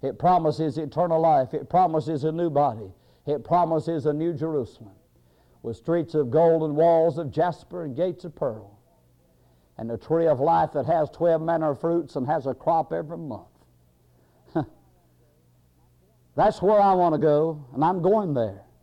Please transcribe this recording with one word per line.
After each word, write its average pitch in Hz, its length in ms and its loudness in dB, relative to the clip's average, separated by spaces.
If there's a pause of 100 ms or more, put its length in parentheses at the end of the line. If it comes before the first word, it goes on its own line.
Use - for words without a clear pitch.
It 135 180 -6
promises 160 580 0
eternal 160 420 -2
life. 151 320 2
It - 160 -8
promises 160 540 0
a 156 80 0
new 170 180 -2
body. 127 440 -2 (340)
It 143 160 -4
promises 165 640 0
a 151 60 0
new 160 200 -2
Jerusalem 139 640 -6 (680)
with 117 140 -10
streets 165 380 -2
of 143 160 0
gold 165 320 4
and 151 140 -2
walls 165 420 4
of 151 140 -8
jasper 170 520 -4
and 135 120 -10
gates 175 280 -4
of 165 120 -14
pearl. 107 420 -8 (1000)
And 113 140 -10
the 117 80 -6
tree 165 300 0
of 143 100 2
life 160 360 2
that 135 120 -2
has 160 240 0
twelve 165 320 0
manner 160 280 0
of 135 100 -4
fruits 170 340 -2
and 131 140 -4
has 151 180 -2
a 131 80 -4
crop 160 380 -2
every 165 260 -8
month. 131 300 -14 (1040)
<laughs> 156 100 -2 (1700)
That's 180 260 2
where 208 180 6
I 196 140 6
want 175 200 4
to 147 40 0
go, 151 460 2 (100)
and 139 100 0
I'm 180 160 0
going 190 320 2
there. 107 300 -4 (200)